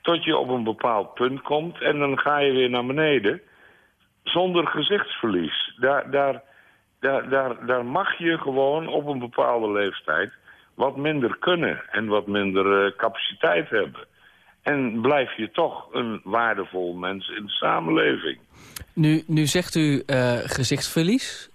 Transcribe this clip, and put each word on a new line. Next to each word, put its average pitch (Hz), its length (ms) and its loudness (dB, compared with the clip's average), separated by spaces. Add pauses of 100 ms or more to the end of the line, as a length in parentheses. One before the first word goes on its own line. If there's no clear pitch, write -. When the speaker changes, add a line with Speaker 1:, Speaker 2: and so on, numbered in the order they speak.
Speaker 1:
tot 165 220 0
je 151 140 2
op 131 120 0
een 127 140 0
bepaald 110 500 0
punt 131 280 -2
komt 156 400 -4
en 147 180 0
dan 139 200 0
ga 147 200 2
je 143 120 4
weer 127 180 4
naar 123 160 0
beneden, 143 560 2 (840)
zonder 175 440 2
gezichtsverlies. 120 1120 -2
Daar, 135 320 2
daar, 139 300 0 (580)
daar, 135 300 0
daar, 131 360 0
daar 120 200 0
mag 170 320 -2
je 165 200 0
gewoon 139 500 0
op 147 180 -2
een 143 140 -4
bepaalde 120 520 0
leeftijd 98 600 -2 (420)
wat 131 240 -2
minder 147 420 0
kunnen 156 420 0 (100)
en 107 160 -4
wat 104 200 0
minder, 98 580 2
eh, 98 120 -2
capaciteit 156 720 -2
hebben. - 360 -4 (560)
En 127 400 0
blijf 135 360 2
je 107 140 -6
toch 131 420 -2
een 117 300 -4
waardevol 95 720 -2
mens 92 360 -6
in 104 160 -8
de 101 60 -12
samenleving. 160 840 0 (560)
Speaker 2:
Nu, 156 340 4
nu 156 180 2
zegt 175 300 0
u, 151 300 2
eh, 123 280 2 (100)
gezichtsverlies, - 1120 -2